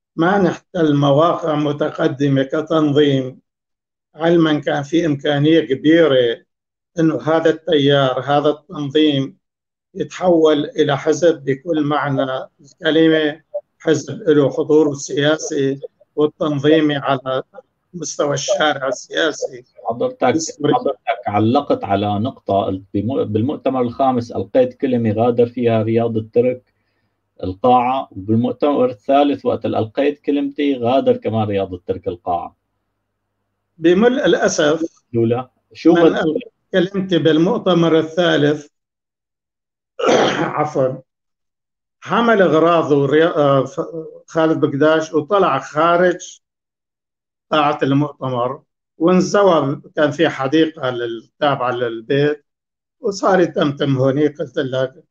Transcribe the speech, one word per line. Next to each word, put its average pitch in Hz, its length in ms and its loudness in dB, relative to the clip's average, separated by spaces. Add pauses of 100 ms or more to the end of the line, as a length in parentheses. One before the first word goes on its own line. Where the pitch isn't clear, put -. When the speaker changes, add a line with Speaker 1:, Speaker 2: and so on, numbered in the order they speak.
(160)
Speaker 1:
ما 180 220 0
نحتل 165 580 0
مواقع 151 600 2
متقدمة 143 880 -2
كتنظيم، 143 960 0 (760)
علما 160 440 2
كان 147 240 -4
في 160 220 -2
إمكانية 147 540 0
كبيرة 135 840 2 (540)
إنه 156 220 0
هذا 160 280 0
التيار، 139 680 0
هذا 143 300 0
التنظيم 147 880 -2 (560)
يتحول 160 720 2
إلى 147 320 0
حزب 156 480 0
بكل 151 380 -2
معنى 135 640 -2 (120)
الكلمة، 160 800 0 (380)
حزب 151 500 -2
له 147 200 4
حضور 151 440 2
سياسي 143 840 -4 (360)
والتنظيمي 151 800 0
على 131 480 -4 (500)
مستوى 151 400 -4
الشارع 143 540 -2
السياسي. 139 760 -6 (260)
Speaker 2:
حضرتك، 127 340 -6
Speaker 1:
السوري. 147 500 -2
Speaker 2:
حضرتك - 540 -4
علقت 113 560 0
على 101 360 -2
نقطة، 101 440 -2
قلت 95 200 -6 (100)
بم-، 104 300 -2
بالمؤتمر 117 580 -2
الخامس 123 500 -2
ألقيت 127 420 0
كلمة 120 380 0
غادر 117 340 2
فيها 117 380 0
رياض 113 340 0
الترك 120 560 -2 (720)
القاعة، 123 680 0
وبالمؤتمر 110 760 0
الثالث 139 560 0
وقت 113 200 -2
اللي 107 140 -4
ألقيت 139 400 -2
كلمتي 143 580 -2
غادر 123 400 2
كمان 110 300 -4
رياض 98 260 -4
الترك 92 340 -8
القاعة. 87 480 -6 (1200)
Speaker 1:
بملء 208 480 4
الأسف، 180 800 0 (100)
Speaker 2:
لولا 117 360 0 (240)
شو 165 200 4
Speaker 1:
من 170 100 4
Speaker 2:
بد- 160 100 8
Speaker 1:
ألقى 165 260 -2 (320)
كلمتي 185 460 -2
بالمؤتمر 165 840 2
الثالث، 156 680 0 (1300)
<coughs> - 600 0
عفوا، 143 400 -2 (1040)
حمل 220 400 2
أغراضه 156 640 2
ريا-، 160 320 2
آه، 139 280 2
ف-، 160 160 -10 (460)
خالد 160 320 0
بقداش 156 540 0
وطلع 151 460 0
خارج 170 800 -2 (1080)
قاعة 147 320 0
المؤتمر 135 800 -2 (340)
وانزوى، 165 840 2 (140)
كان 151 160 0
في 147 180 0
حديقة 156 600 -2
لل-، 120 400 -8 (100)
تابعة 127 320 -2
للبيت، 123 720 -2 (540)
وصار 196 400 0
يتمتم 147 580 -2
هونيك. 143 420 0
قلت 156 180 -10
لك: 131 540 -4